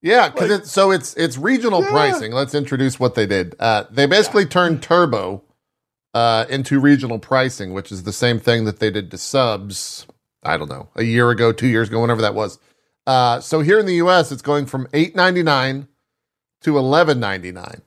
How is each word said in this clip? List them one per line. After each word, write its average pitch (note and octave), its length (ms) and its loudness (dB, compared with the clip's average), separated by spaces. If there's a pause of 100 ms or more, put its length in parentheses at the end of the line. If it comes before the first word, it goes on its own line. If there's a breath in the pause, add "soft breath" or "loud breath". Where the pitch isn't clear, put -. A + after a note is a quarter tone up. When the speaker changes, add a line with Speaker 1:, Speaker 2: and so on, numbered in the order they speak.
Speaker 1:
Yeah, G3 280 4
'cause F3+ 200 0
Speaker 2:
Like, G3+ 120 2
Speaker 1:
it's, D#3 100 -16
so G3 180 4
it's, F#3+ 240 -2
it's C#3+ 240 -4
regional A3 440 0
Speaker 2:
Yeah. G4+ 80 0
Speaker 1:
pricing. D3+ 420 0
Let's C3+ 240 -4
introduce C3+ 420 -2
what B2 160 0
they A2 120 0
did. F#2 340 -2
Uh, A2 280 0
they C3+ 180 0
basically G#3 360 2
Speaker 2:
Yeah. E3+ 60 -2
Speaker 1:
turned E3+ 340 0
Turbo, A#2 640 0 (680)
uh, A2+ 380 2
into C3+ 300 0
regional B2+ 400 2
pricing, B2+ 520 -2
which F#2+ 200 -10
is F#2 100 -10
the G2 100 -8
same A#2+ 280 0
thing A#2 240 0
that G#2 160 -4
they A2 100 0
did F#2+ 220 -8
to F#2 40 -14
subs, G2+ 920 -4 (360)
I D#2+ 160 -2
don't D2+ 100 -8
know, C#2 280 -14
a A#2 80 -2
year A#2+ 260 2
ago, A#2 220 2
two B2 160 -2
years A2+ 200 0
ago, A2+ 140 -4
whenever A#2 180 0
that G#2+ 140 0
was. G#2+ 240 -6 (480)
Uh, B2+ 340 2
so D#3+ 200 -2
here F3+ 180 4
in G#3+ 80 0
the F#3 80 -2
U E3+ 160 2
S, F3 220 2
it's C3 100 -14
going C#3+ 240 0
from C3 260 -8
eight E3 240 0
ninety-nine D3 720 0 (760)
to D3+ 140 0
eleven C#3 440 2
ninety-nine. F#2 680 -8